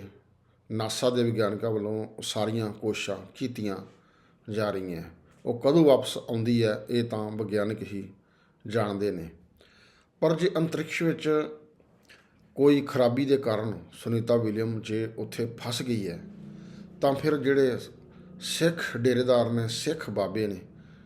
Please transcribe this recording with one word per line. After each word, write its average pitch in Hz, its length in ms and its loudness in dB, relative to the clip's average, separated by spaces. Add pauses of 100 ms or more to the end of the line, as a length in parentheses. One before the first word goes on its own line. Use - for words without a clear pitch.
(680)
ਨਾਸਾ 110 400 0
ਦੇ 123 140 2
ਵਿਗਿਆਨਕਾਂ 110 480 0
ਵੱਲੋਂ 110 520 -4
ਸਾਰੀਆਂ 110 500 -2
ਕੋਸ਼ਿਸ਼ਾਂ 101 440 -4 (180)
ਕੀਤੀਆਂ 107 420 -4 (680)
ਜਾ 107 220 -2
ਰਹੀਆਂ। 92 320 -6 (440)
ਉਹ 117 140 -2
ਕਦੋਂ 156 260 6
ਵਾਪਸ - 340 6
ਆਉਂਦੀ 117 440 2
ਹੈ, 107 260 0
ਇਹ 120 140 2
ਤਾਂ 107 280 -4
ਵਿਗਿਆਨਕ 104 520 -2
ਹੀ 98 200 -8 (640)
ਜਾਣਦੇ 104 460 0
ਨੇ। 85 180 -8 (920)
ਪਰ 160 140 4
ਜੇ 165 220 2
ਅੰਤਰਿਕਸ਼ 160 460 -2
ਵਿੱਚ 156 260 0 (1300)
ਕੋਈ 143 260 6
ਖਰਾਬੀ 127 440 2
ਦੇ 135 120 4
ਕਾਰਨ 110 400 -2 (160)
ਸੁਨੀਤਾ 117 440 0
ਵਿਲੀਅਮ 113 440 -2
ਜੇ 110 260 -4 (100)
ਉੱਥੇ 113 280 -6 (120)
ਫਸ - 240 -6
ਗਈ 113 260 -2
ਹੈ, 85 120 -6 (840)
ਤਾਂ 139 120 4
ਫਿਰ 147 240 2
ਜਿਹੜੇ 135 400 4 (640)
ਸਿੱਖ - 560 0
ਡੇਰੇਦਾਰ 120 540 4
ਨੇ, 117 180 2
ਸਿੱਖ 151 400 -4
ਬਾਬੇ 101 380 0
ਨੇ, 95 120 -6 (460)